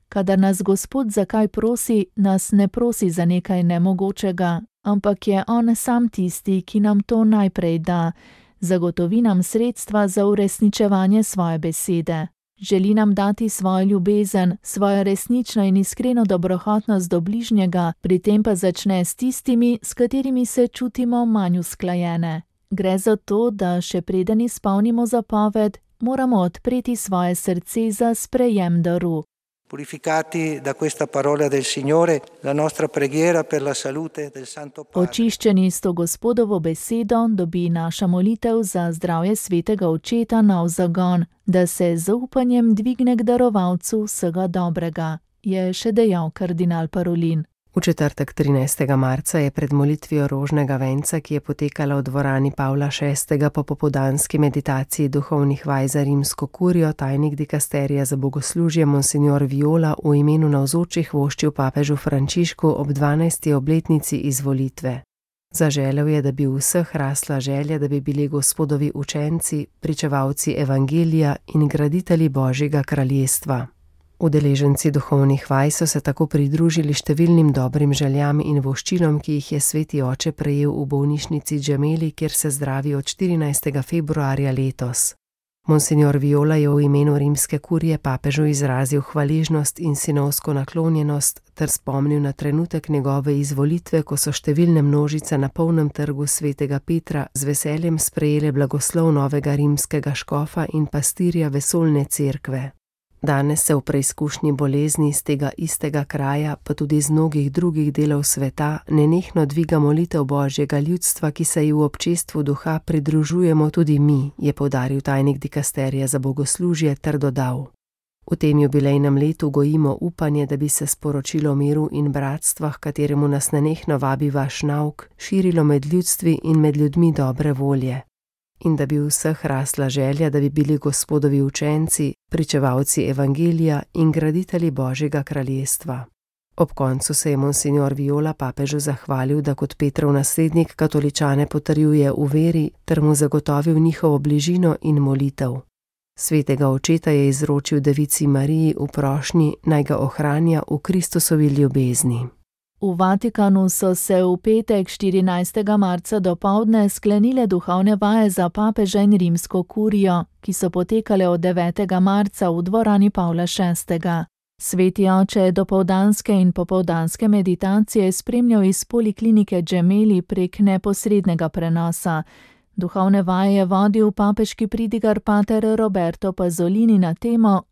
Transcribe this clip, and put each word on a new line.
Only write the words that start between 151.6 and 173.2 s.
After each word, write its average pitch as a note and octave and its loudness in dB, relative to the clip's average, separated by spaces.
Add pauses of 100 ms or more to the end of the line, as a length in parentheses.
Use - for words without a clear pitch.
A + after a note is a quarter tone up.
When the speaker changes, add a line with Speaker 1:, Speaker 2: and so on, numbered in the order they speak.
Speaker 1:
V G3 0
Vatikanu F#3+ 2
so F#3 0
se F#3 2
v F3+ 2
petek, A3 2
štirinajstega F#3+ 0
marca F#3+ 0
dopoldne, G3+ 2
sklenile A3 2
duhovne F#3 2
vaje G#3 2
za F3+ 0
papeža G#3 0
in G3+ 6
rimsko F3 0
kurijo, G3 0 (160)
ki - -6
so F3+ -2
potekale F#3+ 0
od F3 2
devetega F3+ 0
marca G3 2
v E3+ 0
dvorani G3+ 4
Pavla F3 0
Šestega. E3+ -2 (360)
Sveti F#3 2
oče F#3+ 4
je F#3 4
dopoldanske F#3+ 2
in F#3 4
popoldanske F3 0
meditacije G3 2
spremljal A#3 2
iz F#3+ 0
poliklinike G#3+ 2
Gemelli F#3 2
prek F3+ -4
neposrednega G3 2
prenosa. E3 -2 (540)
Duhovne F#3+ 2